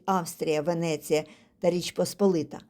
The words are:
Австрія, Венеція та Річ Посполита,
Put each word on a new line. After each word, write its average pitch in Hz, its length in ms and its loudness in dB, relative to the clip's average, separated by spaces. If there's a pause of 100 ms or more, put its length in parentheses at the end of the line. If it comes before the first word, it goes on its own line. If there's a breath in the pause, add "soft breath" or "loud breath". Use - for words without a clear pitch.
Австрія, 165 560 0
Венеція 160 640 0 (360 loud breath)
та 175 100 2
Річ 175 220 0
Посполита, 175 680 0 (100)